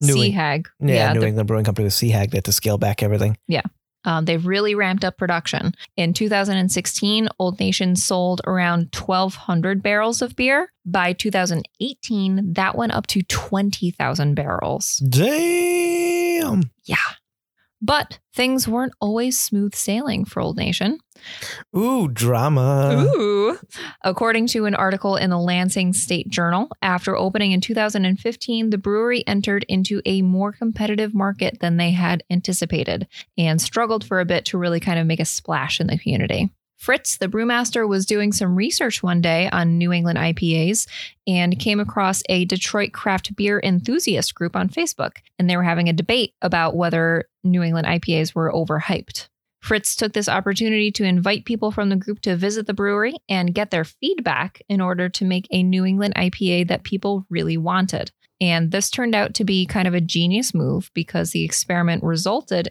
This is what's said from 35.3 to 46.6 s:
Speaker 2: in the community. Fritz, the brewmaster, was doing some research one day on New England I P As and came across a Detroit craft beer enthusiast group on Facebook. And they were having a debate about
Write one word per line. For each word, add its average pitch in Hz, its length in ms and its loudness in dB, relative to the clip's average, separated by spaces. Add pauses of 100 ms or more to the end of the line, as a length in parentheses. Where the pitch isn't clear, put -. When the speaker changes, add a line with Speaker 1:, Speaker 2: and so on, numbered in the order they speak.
Speaker 2:
in - 80 0
the - 120 0
community. - 500 0 (280)
Fritz, - 400 -2
the 190 120 -2
brewmaster, 233 580 0
was 196 180 0
doing 208 280 2
some 180 200 0
research 247 480 0
one 175 200 2
day 170 280 2
on 170 280 2
New 175 160 2
England 170 260 0
I 165 140 0
P 165 360 2
As 220 180 -2 (380)
and 180 320 2
came 208 220 0
across 202 500 0
a 180 160 2
Detroit 190 460 -2
craft 196 440 -4
beer 202 280 0
enthusiast 202 720 0
group 170 220 -4
on 185 120 0
Facebook. - 480 -4 (220)
And 180 100 4
they 180 60 2
were 180 80 2
having 170 240 2
a 170 60 2
debate 214 480 0
about 170 340 0